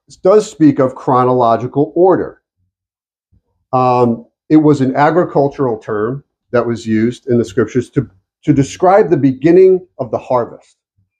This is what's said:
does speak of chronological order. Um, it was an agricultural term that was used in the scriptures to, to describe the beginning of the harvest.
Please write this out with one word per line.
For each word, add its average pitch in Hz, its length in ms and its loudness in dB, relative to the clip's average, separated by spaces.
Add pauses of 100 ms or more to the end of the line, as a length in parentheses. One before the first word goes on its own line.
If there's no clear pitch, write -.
(220)
does 208 260 2
speak 147 300 0
of 127 160 -2
chronological 127 1000 -2
order. 165 460 0 (1300)
Um, 123 540 0 (220)
it 156 100 4
was 151 220 2
an 127 140 -2
agricultural 143 840 -2
term 113 440 -6 (300)
that 120 120 0
was 117 220 -6
used 110 400 -2
in 120 120 0
the 110 60 0
scriptures 120 460 -4
to, - 180 -4 (360)
to 151 80 2
describe 175 580 2
the 165 60 2
beginning 170 720 2 (100)
of 117 140 -10
the 120 60 -4
harvest. - 580 -6 (440)